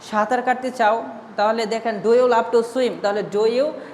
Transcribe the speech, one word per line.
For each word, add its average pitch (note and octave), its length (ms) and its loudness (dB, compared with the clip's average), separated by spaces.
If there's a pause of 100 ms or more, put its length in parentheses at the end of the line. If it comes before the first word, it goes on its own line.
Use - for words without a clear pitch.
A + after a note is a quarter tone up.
(100)
সাঁতার G#3+ 320 0
কাটতে B3+ 280 -2
চাও? A3+ 340 2 (320)
তাহলে A3 300 2
দেখেন, A3 380 -4
"Do A3 60 4
you B3 160 6
love A#3 300 2
to A#3 60 6 (120)
swim?" B3+ 160 2 (120)
তাহলে G3+ 200 0 (100)
do G#3 140 2
you, C4 260 0 (220)